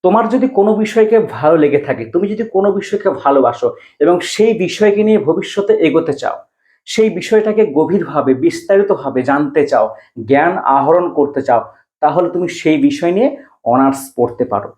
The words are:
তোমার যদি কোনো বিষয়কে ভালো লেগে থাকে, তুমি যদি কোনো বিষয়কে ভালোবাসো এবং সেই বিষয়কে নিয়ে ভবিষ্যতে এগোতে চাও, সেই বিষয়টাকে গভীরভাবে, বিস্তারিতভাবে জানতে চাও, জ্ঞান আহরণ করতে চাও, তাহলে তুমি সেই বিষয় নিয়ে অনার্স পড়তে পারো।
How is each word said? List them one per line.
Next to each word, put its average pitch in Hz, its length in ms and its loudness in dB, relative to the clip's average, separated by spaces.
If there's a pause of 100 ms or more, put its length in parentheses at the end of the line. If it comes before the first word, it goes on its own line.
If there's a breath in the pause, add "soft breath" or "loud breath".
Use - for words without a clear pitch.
তোমার 214 260 2
যদি 254 180 0
কোনো 208 280 2
বিষয়কে 214 440 2
ভালো 151 380 0
লেগে 143 220 2
থাকে, 117 260 -6
তুমি 175 220 -2
যদি 220 220 -6
কোনো 196 220 0
বিষয়কে 196 380 -4
ভালোবাসো 131 640 0 (240 loud breath)
এবং 170 200 2
সেই 220 340 0
বিষয়কে 202 500 0
নিয়ে 214 160 4
ভবিষ্যতে 196 540 -2
এগোতে 165 400 0
চাও, - 320 -8 (400)
সেই 220 240 0
বিষয়টাকে 214 560 0
গভীরভাবে, 147 680 0
বিস্তারিতভাবে 165 920 0
জানতে 143 440 0
চাও, 110 280 0 (300 loud breath)
জ্ঞান 151 320 2
আহরণ 160 560 0
করতে 143 280 -2
চাও, 117 320 0 (260 loud breath)
তাহলে 170 300 0
তুমি 175 180 -4
সেই 156 300 0
বিষয় 143 340 0
নিয়ে 247 320 0 (200 loud breath)
অনার্স 135 520 0
পড়তে 117 300 -2
পারো। - 320 -6